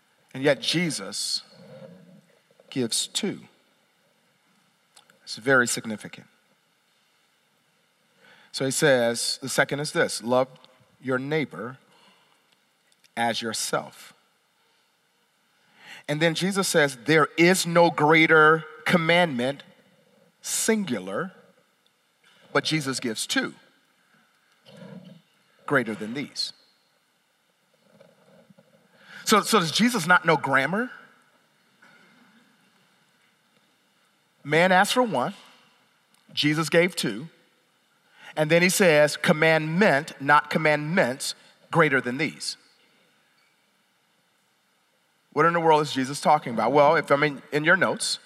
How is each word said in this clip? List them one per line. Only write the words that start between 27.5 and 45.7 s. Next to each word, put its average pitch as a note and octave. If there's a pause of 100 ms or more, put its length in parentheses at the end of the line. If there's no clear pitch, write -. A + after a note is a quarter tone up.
So, G#3
so G#3
does D#3+
Jesus G#3
not F3+
know E3
grammar? C#3 (3500)
Man E3
asked F#3+
for B3+
one, D#3+ (960)
Jesus D3+
gave F3
two, C3 (1120)
and D#3
then E3+
he F#3
says, D3+
"Commandment, D#3+
not D3
commandments, D3+ (340)
greater D3
than B2
these." C3+ (2750)
What D3+
in E3+
the E3+
world D#3+